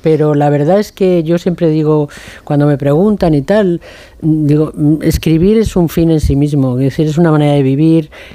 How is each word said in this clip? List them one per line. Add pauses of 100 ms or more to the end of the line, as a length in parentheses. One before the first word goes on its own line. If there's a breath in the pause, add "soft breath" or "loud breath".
Pero
la
verdad
es
que
yo
siempre
digo, (360 loud breath)
cuando
me
preguntan
y
tal, (400 loud breath)
digo,
"Mm,
escribir
es
un
fin
en
sí
mismo,
es
decir,
es
una
manera
de
vivir, (240 loud breath)